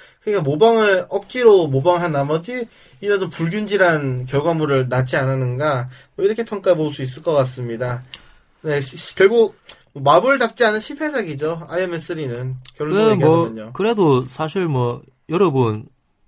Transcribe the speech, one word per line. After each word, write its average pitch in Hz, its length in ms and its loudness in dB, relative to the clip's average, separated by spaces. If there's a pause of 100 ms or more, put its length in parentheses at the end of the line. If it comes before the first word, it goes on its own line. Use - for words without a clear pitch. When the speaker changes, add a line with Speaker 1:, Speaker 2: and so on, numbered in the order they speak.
(220)
Speaker 1:
그러니까 196 260 -2
모방을, 202 600 4
억지로 202 580 4
모방한 165 460 0
나머지 165 560 -4 (320)
이런 202 180 0
좀 185 120 -4
불균질한 165 960 0
결과물을 143 640 0
낳지 127 280 -2
않았는가, 131 720 -2 (260)
뭐 175 100 -2
이렇게 220 200 -2
평가해 196 320 0
볼 156 160 -2
수 143 100 -8
있을 131 220 -10
것 170 80 0
같습니다. 123 680 -2 (600)
네, 147 200 -2
시-, 131 160 -8
시-, - 200 -12
결국 214 400 2 (380)
마블답지 220 680 2
않은 214 140 2
실패작이죠, 175 880 -6
아이언맨 175 300 -4
쓰리는. 131 580 -8 (200)
결론적으로 196 420 2
Speaker 2:
그 160 60 2
뭐, 156 80 6 (140)
Speaker 1:
얘기하자면요. 113 260 -12
Speaker 2:
그래도 180 540 2
사실 160 420 -4
뭐, 123 340 -2 (260)
여러분, 135 580 2 (420)